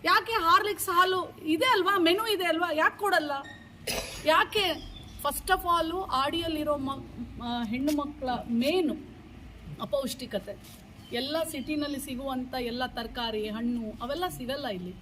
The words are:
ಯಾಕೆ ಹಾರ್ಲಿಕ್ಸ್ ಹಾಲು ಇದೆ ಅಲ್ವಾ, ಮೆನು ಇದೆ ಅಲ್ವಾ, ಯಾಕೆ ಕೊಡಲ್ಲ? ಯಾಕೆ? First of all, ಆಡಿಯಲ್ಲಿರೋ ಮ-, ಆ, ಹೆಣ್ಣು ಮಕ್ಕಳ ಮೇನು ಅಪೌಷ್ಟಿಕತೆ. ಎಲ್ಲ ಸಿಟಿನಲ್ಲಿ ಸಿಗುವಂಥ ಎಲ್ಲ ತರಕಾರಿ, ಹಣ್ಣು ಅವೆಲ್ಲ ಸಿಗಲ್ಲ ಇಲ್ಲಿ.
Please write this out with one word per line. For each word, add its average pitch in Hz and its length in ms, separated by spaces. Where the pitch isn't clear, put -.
ಯಾಕೆ 392 260
ಹಾರ್ಲಿಕ್ಸ್ 381 580
ಹಾಲು 370 460
ಇದೆ 320 200
ಅಲ್ವಾ, 403 320
ಮೆನು 370 300
ಇದೆ 381 160
ಅಲ್ವಾ, 339 300
ಯಾಕೆ 320 260
ಕೊಡಲ್ಲ? 349 320
ಯಾಕೆ? 359 460
First - 280
of 370 100
all, 339 500
ಆಡಿಯಲ್ಲಿರೋ 302 680
ಮ-, 269 680
ಆ, 240 200
ಹೆಣ್ಣು 269 340
ಮಕ್ಕಳ 277 320
ಮೇನು 277 460
ಅಪೌಷ್ಟಿಕತೆ. - 1040
ಎಲ್ಲ 285 320
ಸಿಟಿನಲ್ಲಿ 294 560
ಸಿಗುವಂಥ 254 540
ಎಲ್ಲ 247 320
ತರಕಾರಿ, 226 640
ಹಣ್ಣು 226 520
ಅವೆಲ್ಲ 302 260
ಸಿಗಲ್ಲ 269 400
ಇಲ್ಲಿ. 180 340